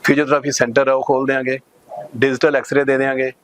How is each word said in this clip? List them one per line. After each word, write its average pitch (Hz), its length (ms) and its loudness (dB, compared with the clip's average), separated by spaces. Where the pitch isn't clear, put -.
ਫਿਜ਼ੀਓਥੈਰੇਪੀ 143 460 0
ਸੈਂਟਰ 131 380 0
ਹੈ 135 40 2
ਉਹ 135 100 0
ਖੋਲ੍ਹ 135 240 0
ਦਿਆਂਗੇ, 131 320 -2
ਡਿਜੀਟਲ 135 400 2
ਐਕਸ-ਰੇ 135 280 0
ਦੇ 135 140 2
ਦਿਆਂਗੇ 131 340 -2